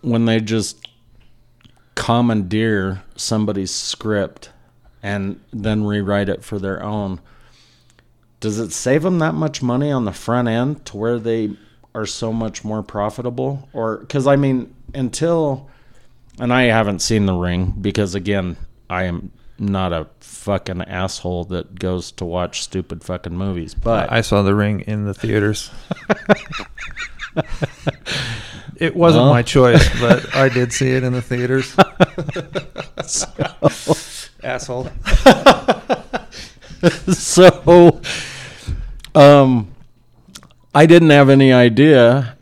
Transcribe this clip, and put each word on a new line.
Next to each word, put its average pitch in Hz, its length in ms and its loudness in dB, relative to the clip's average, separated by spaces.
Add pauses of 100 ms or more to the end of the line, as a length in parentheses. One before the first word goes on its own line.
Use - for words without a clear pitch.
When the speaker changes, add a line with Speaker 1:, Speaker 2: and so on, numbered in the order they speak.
Speaker 1:
when 117 240 -2
they 113 140 0
just 110 460 -6 (1080)
commandeer 107 1080 -2 (120)
somebody's 104 560 -4
script - 800 -8 (520)
and 101 360 -8 (120)
then 107 320 -4
rewrite 101 460 -2
it 95 140 -6
for 104 160 -12
their 95 240 -8
own, 101 360 -8 (1200)
does 110 200 -6
it 104 120 -8
save 143 320 -2
'em 180 160 -2
that 160 140 -2
much 151 280 -6
money 127 300 -2
on 127 140 -4
the 92 80 -6
front 120 340 -4
end 123 380 -4
to - 120 -16
where 117 220 -4
they 113 300 -4 (460)
are 110 100 -8
so 113 260 -8
much 110 320 -8
more 107 200 -8
profitable? 123 920 -8
Or, 110 320 -8
'cause, 139 220 -2
I 139 80 4
mean, 135 380 -2 (200)
until, 139 760 -4 (720)
and 123 140 -2
I 127 120 2
haven't 107 340 0
seen 107 260 0
The 95 80 0
Ring 90 480 -2
because, 98 320 -4
again, 95 420 -4 (320)
I 90 180 -4
am 87 260 -8 (300)
not 95 300 -4
a 80 160 -6 (140)
fucking 95 640 -8
asshole 90 600 -8
that 90 340 -10
goes 90 360 -6
to - 100 -12
watch 87 380 -6
stupid 87 420 -10
fucking 87 320 -10
movies, 87 380 -8
but 113 360 -4
Speaker 2:
I 113 120 0
saw 104 200 0
The 98 140 0
Ring 104 320 -2
in 107 160 -6
the 101 100 -6
theaters. 104 640 -4
<laughs> - 60 -16 (3000)
It 165 180 -4
wasn't 165 300 6
Speaker 1:
Well. 139 80 6
Speaker 2:
my 120 80 4
choice, 131 440 4 (140)
but 120 340 0
I 135 140 2
did 123 240 -2
see 131 200 -2
it 127 120 -2
in 127 80 -2
the 123 100 -4
theaters. 123 600 -4
<laughs> - 40 6 (1200)
Speaker 1:
So - 220 -8 (1120)
Speaker 2:
Asshole. 127 480 -10 (1900)
<laughs> 175 80 4 (220)
Speaker 1:
So, 175 880 6 (1160)
um, 139 580 6 (1000)
I 147 120 8
didn't 165 240 8
have 143 200 8
any 135 220 8
idea 123 920 6